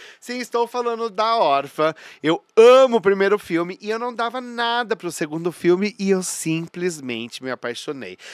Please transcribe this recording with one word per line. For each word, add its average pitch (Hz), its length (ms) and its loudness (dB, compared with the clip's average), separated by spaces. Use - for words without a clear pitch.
Sim, 247 160 -10
estou 240 300 -2
falando 233 420 -4
da 220 280 -2
Órfã. 151 580 0
Eu 160 220 0
amo 240 440 8
o - 20 2
primeiro 196 380 2
filme 175 420 -4
e 208 80 -10
eu 220 100 -4
não 247 140 -6
dava 233 260 -6
nada 240 560 -4
pro 175 160 -8
segundo 165 400 -4
filme 180 480 0
e 196 120 -2
eu 185 120 2
simplesmente 160 1200 -6
me 131 80 -8
apaixonei. 120 680 -10